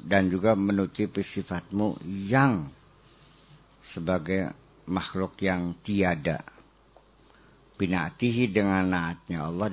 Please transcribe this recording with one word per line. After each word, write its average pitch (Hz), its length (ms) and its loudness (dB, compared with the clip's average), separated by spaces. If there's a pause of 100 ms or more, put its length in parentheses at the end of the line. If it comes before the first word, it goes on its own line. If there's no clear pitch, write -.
dan 95 240 4
juga 95 240 4
menutupi 98 720 0
sifatmu 95 800 -4
yang 98 640 2 (1120)
sebagai 90 720 -2 (320)
makhluk 92 560 -4
yang 90 400 0
tiada. 90 560 0 (1400)
Bina'tihi, 101 800 0
dengan 98 320 2
naatnya 85 640 -2
Allah, 90 220 -2